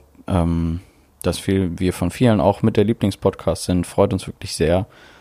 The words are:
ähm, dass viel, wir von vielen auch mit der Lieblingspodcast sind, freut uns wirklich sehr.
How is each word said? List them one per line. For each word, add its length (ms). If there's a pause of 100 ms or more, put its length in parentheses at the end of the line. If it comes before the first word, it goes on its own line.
(260)
ähm, 540 (420)
dass 160
viel, 400
wir 160
von 160
vielen 320
auch 180
mit 160
der 80
Lieblingspodcast 800
sind, 220
freut 260
uns 140
wirklich 280
sehr. 300 (360)